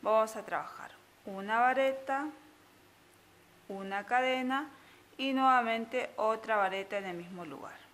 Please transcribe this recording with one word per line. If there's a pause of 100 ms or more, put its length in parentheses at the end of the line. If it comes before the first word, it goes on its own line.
vamos
a
trabajar (360)
una
vareta, (1400)
una
cadena (480)
y
nuevamente
otra
vareta
en
el
mismo
lugar. (180)